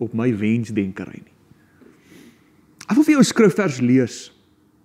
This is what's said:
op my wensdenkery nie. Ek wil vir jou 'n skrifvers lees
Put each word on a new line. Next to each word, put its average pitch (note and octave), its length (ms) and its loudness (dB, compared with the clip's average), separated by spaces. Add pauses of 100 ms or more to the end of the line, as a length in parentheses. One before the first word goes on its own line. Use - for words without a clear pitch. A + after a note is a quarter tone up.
op G#2+ 140 -8
my A#2+ 180 -2
wensdenkery G#2 840 -4
nie. - 140 -20 (1500)
Ek G#3 120 -4
wil D4+ 80 4
vir D4+ 100 2
jou C4+ 80 6
'n - 100 2
skrifvers F#3+ 480 2
lees B2 500 0 (540)